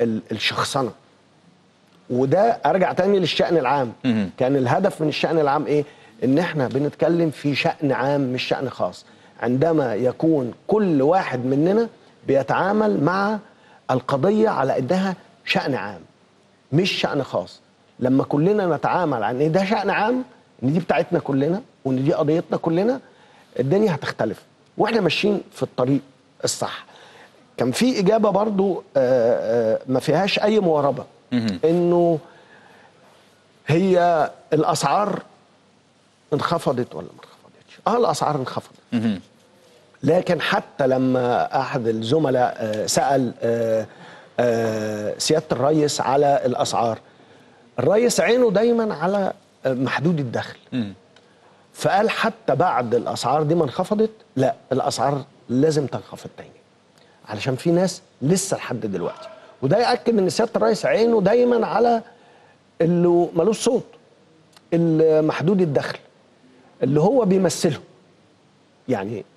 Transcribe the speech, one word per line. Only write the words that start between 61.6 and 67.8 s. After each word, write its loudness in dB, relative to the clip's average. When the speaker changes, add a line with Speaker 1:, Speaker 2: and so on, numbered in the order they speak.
Speaker 1:
على 2
اللي 4
ملوش 2
صوت، 2
اللي 4
محدود 2
الدخل، -2
اللي 2
هو 4
بيمثلهم. 0